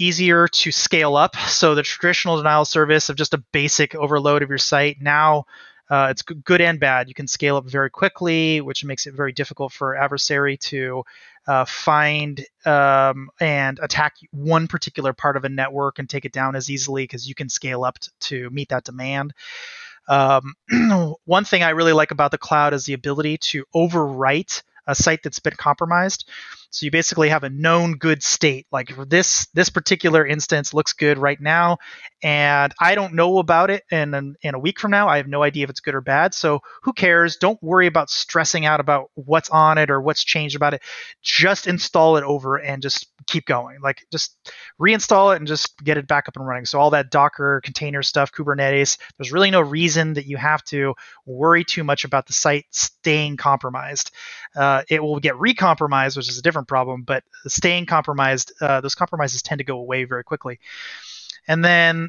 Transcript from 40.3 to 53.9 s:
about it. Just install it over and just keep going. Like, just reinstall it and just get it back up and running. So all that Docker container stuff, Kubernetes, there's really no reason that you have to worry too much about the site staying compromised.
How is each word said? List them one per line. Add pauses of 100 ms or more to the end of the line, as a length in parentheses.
about
it. (400)
Just
install
it
over
and
just (220)
keep
going.
Like,
just (440)
reinstall
it
and
just
get
it
back
up
and
running.
So
all
that
Docker
container
stuff,
Kubernetes, (180)
there's
really
no
reason
that
you
have
to (280)
worry
too
much
about
the
site
staying
compromised. (460)